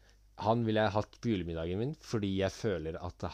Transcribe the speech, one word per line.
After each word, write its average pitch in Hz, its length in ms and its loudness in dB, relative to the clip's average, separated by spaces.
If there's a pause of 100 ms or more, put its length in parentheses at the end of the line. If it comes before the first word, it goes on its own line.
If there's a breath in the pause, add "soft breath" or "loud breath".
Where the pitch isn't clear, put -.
(400 soft breath)
Han 117 260 2
ville 107 180 4
jeg 98 100 2
hatt 104 260 0
på 120 120 0
julemiddagen 85 480 -2
min, 139 160 -2
fordi 101 420 -2
jeg 95 160 2
føler 80 480 -2
at 87 220 -10 (100)